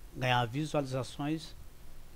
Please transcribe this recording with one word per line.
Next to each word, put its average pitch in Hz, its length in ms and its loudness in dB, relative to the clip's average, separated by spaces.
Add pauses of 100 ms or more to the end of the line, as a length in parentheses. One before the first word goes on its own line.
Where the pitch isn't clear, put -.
(160)
ganhar 123 300 6
visualizações. 143 1080 0 (600)